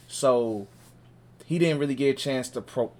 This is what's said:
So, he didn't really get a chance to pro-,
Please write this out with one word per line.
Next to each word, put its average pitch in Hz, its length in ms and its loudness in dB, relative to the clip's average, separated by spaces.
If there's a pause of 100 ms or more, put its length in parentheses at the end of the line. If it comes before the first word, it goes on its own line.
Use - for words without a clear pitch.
So, 117 580 0 (800)
he 170 140 -2
didn't 160 200 2
really 143 160 -2
get 139 160 2
a 135 40 0
chance 131 360 -4
to 120 100 -8
pro-, 117 400 -4